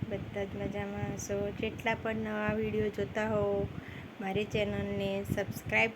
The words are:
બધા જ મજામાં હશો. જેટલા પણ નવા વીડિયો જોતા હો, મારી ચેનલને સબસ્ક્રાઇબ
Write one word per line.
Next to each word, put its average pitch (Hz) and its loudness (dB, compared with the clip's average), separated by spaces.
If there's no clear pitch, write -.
બધા 202 -2
જ 196 -2
મજામાં 202 -2
હશો. 202 -2
જેટલા 220 0
પણ 226 0
નવા 214 0
વીડિયો 214 2
જોતા 208 0
હો, 202 4
મારી 196 0
ચેનલને 202 0
સબસ્ક્રાઇબ 214 2